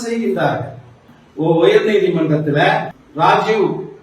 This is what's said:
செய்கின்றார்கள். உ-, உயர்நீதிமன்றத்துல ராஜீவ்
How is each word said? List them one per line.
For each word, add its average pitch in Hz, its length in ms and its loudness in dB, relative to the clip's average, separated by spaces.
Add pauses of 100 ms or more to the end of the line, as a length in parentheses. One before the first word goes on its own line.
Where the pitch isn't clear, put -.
செய்கின்றார்கள். 196 640 -4 (640)
உ-, 160 300 0
உயர்நீதிமன்றத்துல 170 1080 2 (440)
ராஜீவ் - 760 0 (140)